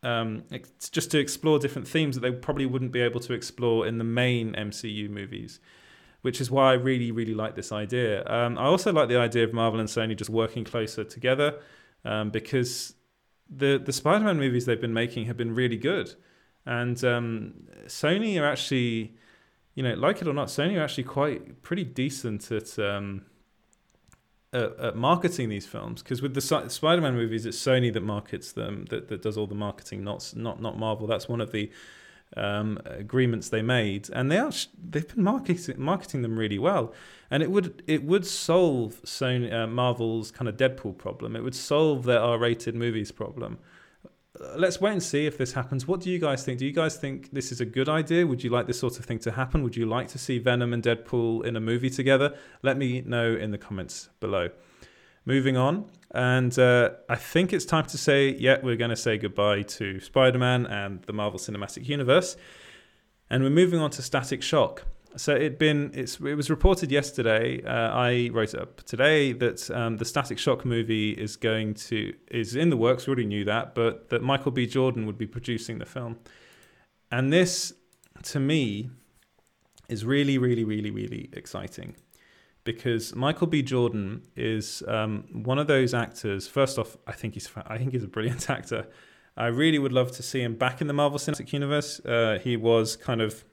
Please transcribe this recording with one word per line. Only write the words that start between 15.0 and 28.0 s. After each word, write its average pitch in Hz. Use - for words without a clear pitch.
have 117
been 117
really 120
good. 143
And, 120
um, 117
Sony 190
are 147
actually, 120
you 135
know, 123
like 135
it 180
or 151
not, 139
Sony 175
are 160
actually 139
quite 131
pretty 175
decent 127
at, 107
um, 101
at, 120
at 120
marketing 160
these 101
films. 113
'Cause 127
with 135
the 135
Si-, 143
Spider-Man 156
movies, 113
it's 107
Sony 127
that 107